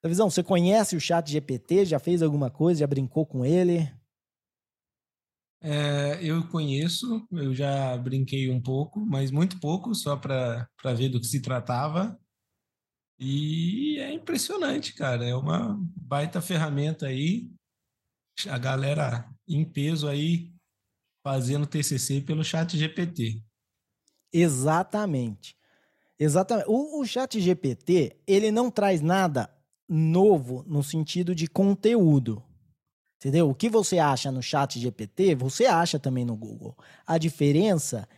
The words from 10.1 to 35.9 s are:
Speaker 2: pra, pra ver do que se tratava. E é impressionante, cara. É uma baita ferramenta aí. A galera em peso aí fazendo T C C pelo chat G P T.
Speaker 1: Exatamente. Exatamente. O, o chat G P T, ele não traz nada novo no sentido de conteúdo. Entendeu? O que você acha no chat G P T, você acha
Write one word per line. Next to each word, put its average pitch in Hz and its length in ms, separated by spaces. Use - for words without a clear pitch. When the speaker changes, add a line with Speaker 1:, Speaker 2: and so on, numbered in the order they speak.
Speaker 2:
pra, 127 600
pra 131 160
ver 127 160
do 127 100
que 120 80
se 139 140
tratava. 135 800
E 160 800
é 269 140
impressionante, 330 800
cara. 123 320
É 123 100
uma 147 460
baita 151 460
ferramenta 151 640
aí. 151 440
A 135 120
galera 135 680
em 156 160
peso 147 420
aí 165 460
fazendo 135 420
T 147 160
C 139 160
C 139 220
pelo 156 240
chat 165 320
G 156 140
P 175 160
T. 113 360
Speaker 1:
Exatamente. 156 1300
Exatamente. 185 500
O, 294 320
o 254 60
chat 240 340
G 180 140
P - 200
T, - 520
ele 202 240
não 233 200
traz 196 300
nada 160 480
novo 160 800
no 147 160
sentido 165 520
de 160 120
conteúdo. 180 960
Entendeu? 147 320
O 131 60
que 226 160
você 208 280
acha 143 340
no 127 100
chat 139 360
G 120 120
P 107 160
T, 185 280
você 131 320
acha 170 320